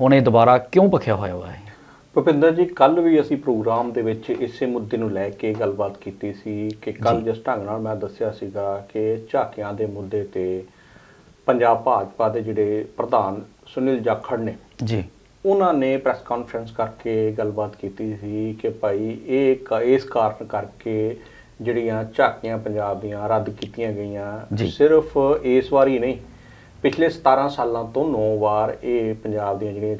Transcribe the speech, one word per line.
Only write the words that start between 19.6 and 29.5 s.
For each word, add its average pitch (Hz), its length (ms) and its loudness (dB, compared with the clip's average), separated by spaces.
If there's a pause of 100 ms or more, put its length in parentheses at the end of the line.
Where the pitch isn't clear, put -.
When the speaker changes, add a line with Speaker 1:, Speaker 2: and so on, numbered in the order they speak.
Speaker 2:
ਇਸ 131 220 4
ਕਾਰਨ 110 400 0
ਕਰਕੇ 107 720 -4 (440)
ਜਿਹੜੀਆਂ 113 440 -2 (120)
ਝਾਕੀਆਂ 113 420 0
ਪੰਜਾਬ 104 420 -4
ਦੀਆਂ 104 280 -8
ਰੱਦ 110 220 0
ਕੀਤੀਆਂ 110 420 -8
ਗਈਆਂ, 104 640 -8
Speaker 1:
ਜੀ। 104 160 -2
Speaker 2:
ਸਿਰਫ 151 480 4 (240)
ਇਸ 131 300 2
ਵਾਰੀ 135 260 4
ਨਹੀਂ, 120 180 -2 (640)
ਪਿਛਲੇ 160 260 2
ਸਤਾਰਾਂ 135 400 2
ਸਾਲਾਂ 117 360 -2
ਤੋਂ 131 280 -2
ਨੌ 107 260 0
ਵਾਰ 107 440 2
ਇਹ 117 320 -2
ਪੰਜਾਬ 104 440 -4